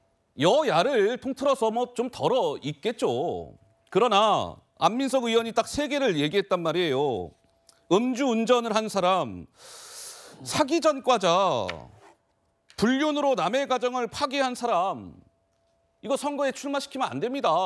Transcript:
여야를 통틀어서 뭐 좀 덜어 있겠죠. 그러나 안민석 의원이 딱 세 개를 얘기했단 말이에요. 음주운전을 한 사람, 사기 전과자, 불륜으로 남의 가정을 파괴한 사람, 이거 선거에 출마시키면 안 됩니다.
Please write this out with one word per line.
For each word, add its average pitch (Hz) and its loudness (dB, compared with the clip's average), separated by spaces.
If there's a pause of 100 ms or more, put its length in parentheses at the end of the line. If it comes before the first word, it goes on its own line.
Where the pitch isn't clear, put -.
(380)
여야를 220 4
통틀어서 262 -2
뭐 240 -4
좀 - -4
덜어 170 0
있겠죠. 143 -4 (360)
그러나 196 4 (240)
안민석 247 2
의원이 226 2
딱 220 0
세 294 -4
개를 247 2
얘기했단 175 0
말이에요. 147 -2 (580)
음주운전을 233 2
한 220 -2
사람, 175 -2 (1000)
사기 294 0
전과자, 190 2 (1120)
불륜으로 277 2
남의 202 0
가정을 247 -2
파괴한 262 -2
사람, 175 -2 (880)
이거 233 -2
선거에 277 -2
출마시키면 269 -6
안 127 -6
됩니다. 233 -2 (160)